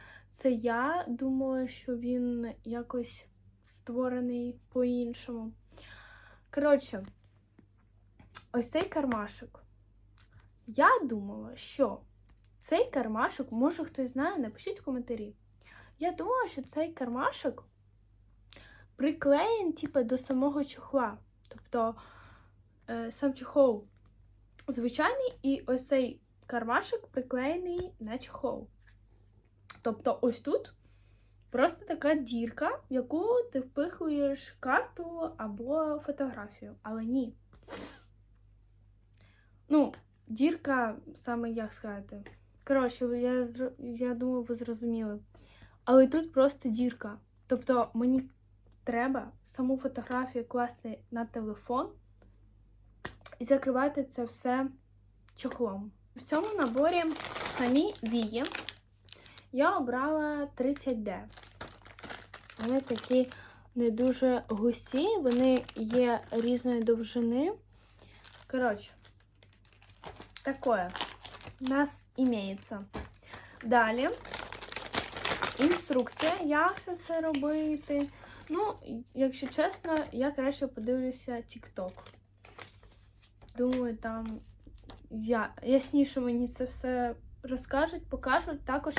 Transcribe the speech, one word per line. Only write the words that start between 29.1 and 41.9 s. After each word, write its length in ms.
Тобто 400
ось 180
тут 340
просто 340
така 300
дірка, 540
в 200
яку 540
ти 80
впихуєш 1000
карту 760
або 640
фотографію, 840
але 220
ні. 300
Ну, 240
дірка, 720
саме, 360
як 220
сказати. 520